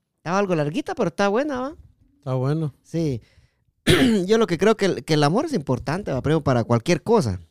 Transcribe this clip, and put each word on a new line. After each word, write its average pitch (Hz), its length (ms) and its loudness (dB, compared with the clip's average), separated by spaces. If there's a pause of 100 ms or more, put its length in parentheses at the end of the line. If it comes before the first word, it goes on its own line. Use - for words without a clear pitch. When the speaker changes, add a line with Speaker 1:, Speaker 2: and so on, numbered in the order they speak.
(180)
Speaker 1:
Estaba 180 220 -2
algo 185 160 0
larguita, 160 400 -2
pero 202 140 -2
está 202 180 0
buena, 254 320 -2
¿va? 277 160 -8 (440)
Speaker 2:
Está 131 160 -6
bueno. 143 380 -2 (100)
Speaker 1:
Sí. 156 380 -4 (640)
<clears throat> 208 400 2
Yo 214 120 4
lo 233 100 2
que 170 100 -2
creo 208 200 2
que - 80 0
el, 135 180 -2
que 160 120 0
el 151 80 4
amor 190 220 2
es 320 80 -6
importante, 160 600 -4
¿va, 127 80 -2
primo? 151 200 0
Para 120 220 2
cualquier 120 400 0
cosa. 123 480 0